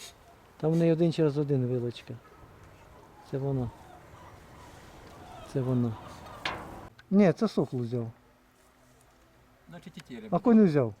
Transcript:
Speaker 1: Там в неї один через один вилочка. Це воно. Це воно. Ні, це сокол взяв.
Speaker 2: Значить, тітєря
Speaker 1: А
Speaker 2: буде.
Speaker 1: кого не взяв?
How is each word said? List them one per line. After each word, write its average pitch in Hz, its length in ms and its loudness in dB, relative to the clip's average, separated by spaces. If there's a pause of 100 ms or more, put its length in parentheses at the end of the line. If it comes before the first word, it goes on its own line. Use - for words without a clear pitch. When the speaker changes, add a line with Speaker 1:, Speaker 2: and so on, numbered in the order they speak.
(600)
Speaker 1:
Там 156 120 0
в 165 40 0
неї 170 160 4
один 165 200 2
через 147 260 2
один 139 280 0
вилочка. 120 480 -6 (1160)
Це 143 80 -6
воно. 131 320 -2 (1800)
Це 139 80 -2
воно. 123 340 0 (1160)
Ні, 190 220 6
це 214 160 -2
сокол 135 320 -2
взяв. 117 300 -6 (1600)
Speaker 2:
Значить, 170 240 -20
тітєря - 340 -16
Speaker 1:
А 208 40 -8
Speaker 2:
буде. 175 120 2
Speaker 1:
кого 240 120 6
не 220 100 10
взяв? 143 360 4